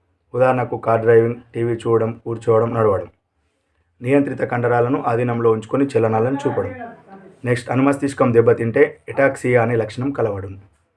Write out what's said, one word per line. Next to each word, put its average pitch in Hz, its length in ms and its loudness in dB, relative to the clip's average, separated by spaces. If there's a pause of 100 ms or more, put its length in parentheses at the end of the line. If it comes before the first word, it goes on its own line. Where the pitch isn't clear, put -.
(340)
ఉదాహరణకు 123 440 0
కార్ 113 220 0
డ్రైవింగ్, 117 340 4 (200)
టీవీ 117 200 -2
చూడడం, 113 500 -2
కూర్చోవడం, 117 500 0
నడవడం. 101 340 0 (920)
నియంత్రిత 139 380 0
కండరాలను 120 600 0
ఆధీనంలో 117 480 0
ఉంచుకొని 113 360 0
చలనాలను 113 600 0
చూపడం. 113 280 -2 (680)
నెక్స్ట్ 120 260 -4
అనుమస్తిష్కం 139 640 0
దెబ్బతింటే 117 680 4 (100)
ఎటాక్సియా 131 540 2
అనే 117 140 0
లక్షణం 120 340 -4
కలవడును, 98 480 -6 (380)